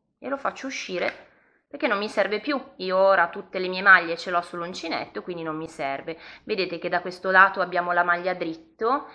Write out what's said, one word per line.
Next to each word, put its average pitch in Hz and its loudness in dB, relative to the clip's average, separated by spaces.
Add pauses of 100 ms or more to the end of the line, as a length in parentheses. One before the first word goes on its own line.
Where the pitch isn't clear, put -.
(200)
e - -12
lo 277 -4
faccio 196 -6
uscire - -6 (380)
perché 285 -6
non 214 0
mi 214 -4
serve 208 0
più. 277 -2 (160)
Io 185 -2
ora 190 6
tutte 170 -10
le 185 -4
mie 185 -4
maglie 175 8
ce - -8
l'ho 175 2
sull'uncinetto, 180 -8
quindi 170 -8
non 156 -6
mi 160 -8
serve. 143 -8 (260)
Vedete 185 -4
che - -6
da 175 0
questo 185 -6
lato 190 6
abbiamo 175 -2
la 175 4
maglia 180 0
dritto, 202 -4